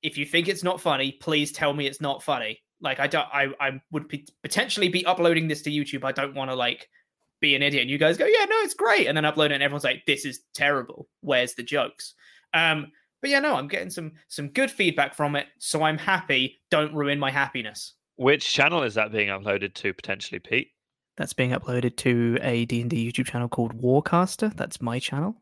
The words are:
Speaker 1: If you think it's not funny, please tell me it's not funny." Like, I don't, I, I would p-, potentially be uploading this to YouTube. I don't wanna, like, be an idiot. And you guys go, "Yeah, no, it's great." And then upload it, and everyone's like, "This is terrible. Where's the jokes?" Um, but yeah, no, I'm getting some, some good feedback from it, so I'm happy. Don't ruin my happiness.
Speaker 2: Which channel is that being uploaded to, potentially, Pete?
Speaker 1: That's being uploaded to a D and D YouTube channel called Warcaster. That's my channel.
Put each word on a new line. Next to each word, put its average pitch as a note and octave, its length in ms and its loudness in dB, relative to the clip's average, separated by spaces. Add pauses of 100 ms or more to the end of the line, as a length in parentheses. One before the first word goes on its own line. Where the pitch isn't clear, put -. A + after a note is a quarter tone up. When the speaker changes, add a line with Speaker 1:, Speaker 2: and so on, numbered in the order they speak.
Speaker 1:
If D3+ 120 -4
you C#3+ 120 -4
think E3+ 200 2
it's F#3 160 -2
not F3+ 160 0
funny, C3+ 340 0
please D3 380 -2
tell D3 220 0
me C#3+ 140 -2
it's C#3 140 -6
not C#3 200 -4
funny." A#2 380 -4 (220)
Like, C3+ 180 -4
I D3 80 0
don't, C#3+ 260 0
I, C#3 140 2 (120)
I C3+ 220 -2 (100)
would D3+ 160 -6
p-, - 200 -12 (160)
potentially G3+ 460 0
be F3+ 180 0
uploading E3+ 400 4
this D3+ 160 -4
to D3+ 80 -4
YouTube. C#3 320 -4
I C3+ 80 -2
don't C#3 240 -4
wanna, C3+ 200 -4
like, B2 320 -4 (540)
be C#3+ 140 6
an C3+ 80 2
idiot. C#3+ 180 2
And B2 80 0
you C#3+ 80 -2
guys D#3 180 4
go, - 120 2
"Yeah, G#4+ 180 6
no, G#4+ 140 2
it's G#4 160 -2
great." - 320 4
And D3+ 100 0
then D3+ 60 0
upload D3+ 220 2
it, D3 80 2
and C#3 100 0
everyone's C#3+ 200 0
like, C3 220 -2
"This - 180 2
is C3+ 180 -8 (120)
terrible. C#3+ 560 -2 (120)
Where's B2+ 340 2
the A#2+ 80 -10
jokes?" - 500 -4 (400)
Um, D#3 380 0 (300)
but C#4 80 -4
yeah, C#4 100 4
no, C#4 160 0
I'm C#3 120 -2
getting F#3 220 -6
some, D#3+ 240 -10 (160)
some C#3+ 180 -8
good B3+ 240 0
feedback D#3 420 0
from D3 220 0
it, C#3+ 120 -4 (100)
so - 260 -2
I'm D#3 140 2
happy. D3 640 0 (100)
Don't D3+ 220 2
ruin C#3+ 260 0
my C#3 100 0
happiness. C3 680 -4 (200)
Speaker 2:
Which - 380 2
channel D#3 280 4
is A#2 120 -2
that G#2+ 180 0
being G#2+ 160 0
uploaded G2 460 -2
to, F#2+ 200 -6
potentially, G2 460 -8
Pete? A#2 300 -4 (480)
Speaker 1:
That's - 160 -6
being B2+ 180 0
uploaded B2 460 -2
to A#2+ 440 2
a A#2+ 220 0
D A#2 160 -2
and A#2 100 -4
D A#2 220 -2
YouTube B2 140 -2
channel A#2+ 240 -4
called A#2 320 -4
Warcaster. E3+ 720 2
That's - 260 -8
my A#2+ 180 -4
channel. E3 420 -4